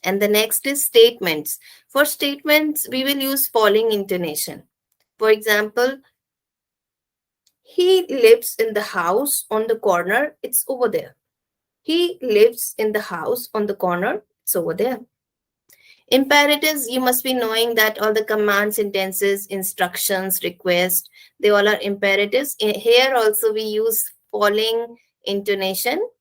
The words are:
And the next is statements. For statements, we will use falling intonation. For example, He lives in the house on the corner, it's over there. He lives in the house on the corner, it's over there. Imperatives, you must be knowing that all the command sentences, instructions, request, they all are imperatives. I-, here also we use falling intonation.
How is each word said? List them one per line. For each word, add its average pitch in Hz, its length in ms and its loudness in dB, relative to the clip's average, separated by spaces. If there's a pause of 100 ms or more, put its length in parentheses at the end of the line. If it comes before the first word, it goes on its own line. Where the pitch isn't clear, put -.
And 196 180 -2
the 208 80 2
next 214 380 0
is 277 180 -2
statements. 208 720 2 (300)
For 277 160 0
statements, 302 840 -2
we 262 140 -2
will 277 120 0
use 269 320 -4
falling 220 440 2
intonation. 180 720 -4 (540)
For 220 120 2
example, 214 680 2 (1600)
He 370 460 0
lives 233 500 4
in 226 160 -2
the 208 80 0
house 202 680 -2
on 220 160 -2
the 226 100 -2
corner, 214 680 0
it's - 260 -4
over 247 200 -2
there. 170 280 -4 (680)
He 349 380 -2
lives 233 580 2
in 214 140 0
the 208 80 0
house 208 540 -6
on 214 120 -2
the 202 80 -4
corner, 190 500 -2 (180)
it's - 140 -4
over 165 180 -4
there. 233 260 -2 (1080)
Imperatives, 285 800 2
you 254 120 -2
must 254 240 0
be 262 80 -2
knowing 233 420 0
that 220 240 2
all 214 140 0
the 214 120 0
command 208 500 0
sentences, 196 720 -2
instructions, 190 1000 -4
request, 180 640 -2 (320)
they 208 100 2
all 202 160 4
are 208 140 2
imperatives. 202 840 -2
I-, 214 100 0
here 240 440 2
also 220 360 2
we 220 100 -4
use 214 420 -2 (260)
falling 220 680 0 (280)
intonation. 202 840 -2 (140)